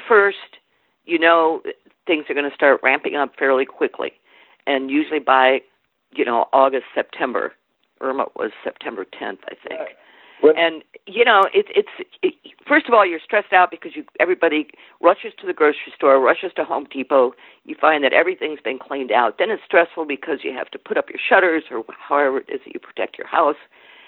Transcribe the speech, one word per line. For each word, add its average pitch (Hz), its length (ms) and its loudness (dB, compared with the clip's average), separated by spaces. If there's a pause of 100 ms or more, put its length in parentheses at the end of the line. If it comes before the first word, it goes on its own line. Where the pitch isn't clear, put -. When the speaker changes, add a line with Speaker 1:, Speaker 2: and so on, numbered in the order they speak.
Speaker 1:
first, 202 500 2 (460)
you 170 140 -2
know, 165 440 2 (440)
things 156 220 -2
are 156 60 -4
gonna 143 200 -4
start 139 280 4
ramping 135 340 0
up 139 220 -4
fairly 135 260 2
quickly. - 480 -6 (540)
And 135 240 -2
usually 151 280 -2
by, 131 440 2 (500)
you 139 120 -2
know, 117 280 0
August, 135 320 2 (100)
September, - 600 -6 (460)
Irma 131 260 -4 (100)
was 107 140 -6 (120)
September 110 420 -10
tenth, 101 420 -14
I - 80 -16
think. - 260 -14
Speaker 2:
Right. - 160 -14 (440)
What 156 160 4
Speaker 1:
And, 160 280 -2 (220)
you 208 180 -2
know, 202 280 4
it, 208 220 0
it's, 208 140 0 (340)
it, 170 120 -2 (320)
first 196 200 2
of 240 80 0
all, 208 100 8
you're 170 140 -4
stressed - 340 -4
out 180 180 4
because 165 260 -16
you, 151 80 -12 (160)
everybody 165 480 0 (320)
rushes 196 400 2
to 202 60 -14
the 180 60 -4
grocery 147 420 0
store, 135 260 4
rushes 160 360 0
to 160 80 -4
Home 143 260 -6
Depot. 131 440 0 (300)
You 156 160 -14
find 151 240 2
that 127 80 2
everything's 156 480 0
been 127 180 -8
cleaned 139 320 -8
out. 113 280 0
Then 180 120 -2
it's 185 140 -6
stressful 170 400 0
because 147 400 -8
you 131 80 -8
have - 180 -12
to - 80 -16
put - 180 -8
up 143 140 -4
your - 80 -14
shutters 180 520 2
or 113 180 -8
however 143 500 -2
it - 100 -12
is 135 160 -8
that - 80 -20
you - 60 -12
protect - 400 -10
your - 80 -14
house, 151 300 0 (520)